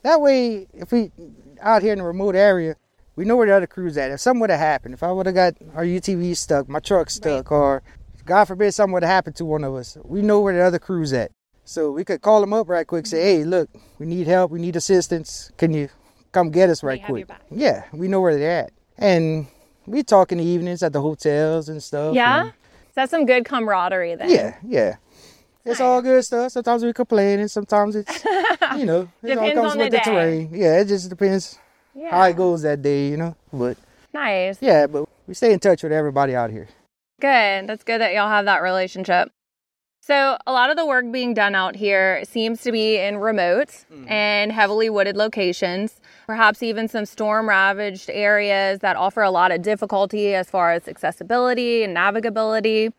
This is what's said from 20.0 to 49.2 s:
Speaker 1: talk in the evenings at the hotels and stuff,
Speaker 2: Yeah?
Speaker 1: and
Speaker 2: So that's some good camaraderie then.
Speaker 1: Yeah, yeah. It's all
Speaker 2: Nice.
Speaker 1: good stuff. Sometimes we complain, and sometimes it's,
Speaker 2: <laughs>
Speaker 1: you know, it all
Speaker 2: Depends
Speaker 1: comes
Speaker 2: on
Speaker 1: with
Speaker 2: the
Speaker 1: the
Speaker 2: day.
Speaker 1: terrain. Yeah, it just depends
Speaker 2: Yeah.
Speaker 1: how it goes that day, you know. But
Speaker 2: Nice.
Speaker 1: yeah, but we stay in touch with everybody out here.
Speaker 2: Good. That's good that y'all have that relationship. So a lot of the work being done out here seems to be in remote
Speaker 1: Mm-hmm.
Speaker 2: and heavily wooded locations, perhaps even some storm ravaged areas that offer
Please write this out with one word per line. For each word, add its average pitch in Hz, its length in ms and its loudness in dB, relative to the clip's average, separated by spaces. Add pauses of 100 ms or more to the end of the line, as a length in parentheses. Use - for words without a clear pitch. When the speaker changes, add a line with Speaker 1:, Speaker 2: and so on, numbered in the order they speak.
Speaker 1:
talk 190 300 4
in 175 60 -2
the 165 60 -2
evenings 175 380 -2
at 156 100 -2
the 143 80 -2
hotels 156 680 -2
and 156 140 -12
stuff, 151 320 -6
Speaker 2:
Yeah? 247 280 2
Speaker 1:
and 440 80 -8
Speaker 2:
So - 440 -20
that's 262 160 -2
some 320 160 0
good 247 180 2
camaraderie 185 720 -2
then. 359 140 -4
Speaker 1:
Yeah, - 260 2 (100)
yeah. 117 300 0 (680)
It's 240 160 -6
all 254 220 4
Speaker 2:
Nice. - 80 -10
Speaker 1:
good 254 140 6
stuff. 247 280 -4
Sometimes 240 320 -2
we 240 80 0
complain, 202 480 2
and 208 100 -2
sometimes 208 440 0
it's, - 300 -6
Speaker 2:
<laughs> 359 520 0
Speaker 1:
you 285 80 -2
know, 175 240 0 (140)
it 240 160 -2
all 220 80 0
Speaker 2:
Depends 196 80 0
Speaker 1:
comes 226 180 2
Speaker 2:
on 220 60 -4
Speaker 1:
with 226 140 0
Speaker 2:
the 233 60 2
Speaker 1:
the - 0 -
Speaker 2:
day. 226 60 2
Speaker 1:
terrain. 165 480 0
Yeah, 170 280 4
it 202 60 2
just 190 220 -2
depends 190 480 -2 (380)
Speaker 2:
Yeah. 311 160 -12
Speaker 1:
how 180 140 4
it 175 120 4
goes 175 260 0
that 147 200 -2
day, 143 260 0
you 147 80 -4
know. 165 200 -6 (160)
But 123 240 -4 (360)
Speaker 2:
Nice. 196 480 -2
Speaker 1:
yeah, 160 280 6
but 147 200 -4 (200)
we 135 60 -14
stay 233 180 4
in 185 80 2
touch 185 240 2
with 151 80 -2
everybody 139 420 0
out 117 160 -2
here. 107 160 -14 (560)
Speaker 2:
Good. 208 460 2
That's 220 160 -10
good 233 160 -2
that 202 140 0
y'all 208 140 0
have 208 180 2
that 180 160 2
relationship. 185 680 -2 (680)
So 277 440 2
a 262 80 -4
lot 254 180 2
of 311 60 0
the 330 80 -2
work 254 280 0
being 247 220 -4
done 202 200 0
out 185 220 -2
here 190 480 0
seems 226 380 -6
to 240 100 -4
be 220 260 0
in 202 200 -4
remote 208 500 0 (240)
Speaker 1:
Mm-hmm. 135 180 -20
Speaker 2:
and 208 400 0
heavily 220 400 2
wooded 202 260 0
locations, 202 840 -2 (260)
perhaps 220 380 0
even 220 240 -4
some 208 180 -6
storm 214 420 -2
ravaged 196 600 0
areas 202 720 0
that 190 160 -2
offer 196 260 -2